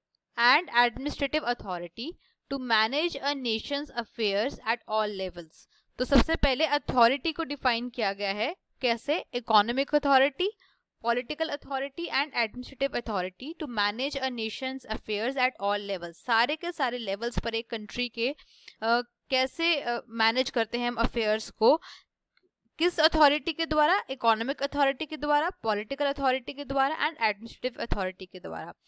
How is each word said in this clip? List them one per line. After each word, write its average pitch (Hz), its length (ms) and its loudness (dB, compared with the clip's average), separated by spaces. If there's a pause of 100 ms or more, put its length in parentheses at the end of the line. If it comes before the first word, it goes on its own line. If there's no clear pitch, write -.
(400)
and 269 300 4
administrative 262 720 0
authority 214 680 -6 (420)
to 277 60 -4
manage 247 640 0
a 285 120 -2
nation's 262 560 -4
affairs 214 600 -2
at 233 240 -4 (140)
all 214 180 0
levels। 180 600 -10 (280)
तो 254 80 0
सबसे 277 300 6
पहले 277 300 2
अथॉरिटी 262 680 2
को 320 120 -6
डिफाइन 247 460 -2
किया 202 240 -2
गया 196 180 -4
है 220 240 -2 (260)
कैसे? 254 520 -2
इकोनॉमिक 240 640 2
अथॉरिटी, 285 560 4 (500)
पॉलिटिकल 247 480 -2
अथॉरिटी 277 680 -6
and 277 180 -2
administrative 247 680 -4
authority 208 600 -4
to 294 60 -4 (120)
manage 240 440 -2
a 262 80 -2
nation's 247 540 -6
affairs 214 480 -4
at 254 180 2 (120)
all 202 240 2
levels। 170 260 -6
सारे 247 420 0
के 339 160 -6
सारे 247 260 -2
लेवल्स 220 420 -2
पर 226 160 -4
एक 226 140 -6
कंट्री 226 400 -6
के, 233 200 -2
अ, - 720 -4 (280)
कैसे, 277 520 0
अ, 240 280 -2
मैनेज 226 400 2
करते 226 280 -2
हैं 240 100 -2
हम 240 80 -4
अफेयर्स 220 540 0
को, 269 320 4 (960)
किस 339 220 0
अथॉरिटी 311 540 4
के 330 120 -4
द्वारा? 302 440 2
इकोनॉमिक 240 540 0
अथॉरिटी 277 420 0
के 302 120 -8
द्वारा, 294 320 2
पॉलिटिकल 220 560 -2
अथॉरिटी 277 480 0
के 269 120 -10
द्वारा 269 440 0
and 277 120 -6
administrative 226 580 -4
authority 185 520 -2
के 185 80 -12
द्वारा। 165 340 -10 (140)